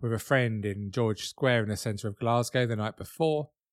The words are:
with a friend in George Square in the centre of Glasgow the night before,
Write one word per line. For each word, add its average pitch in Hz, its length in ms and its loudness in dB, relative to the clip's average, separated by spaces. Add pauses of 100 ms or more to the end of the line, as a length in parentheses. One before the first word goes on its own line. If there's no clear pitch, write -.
with 120 100 0
a 113 60 0
friend 113 480 2
in 101 240 -4
George 110 360 0
Square 123 360 2
in 104 80 -2
the 101 80 -2
centre 107 300 -4
of 101 100 -8
Glasgow 120 480 2
the 113 100 -2
night 107 220 -4
before, 151 500 -2 (240)